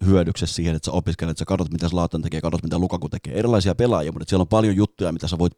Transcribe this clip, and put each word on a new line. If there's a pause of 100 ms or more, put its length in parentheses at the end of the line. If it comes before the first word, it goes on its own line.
hyödyksessä
siihen,
että
sä
opiskelet,
sä
katsot,
mitä
Zlatan
tekee,
katsot,
mitä
Lukaku
tekee,
erilaisia
pelaajia,
mutta
siellä
on
paljon
juttuja,
mitä
sä
voit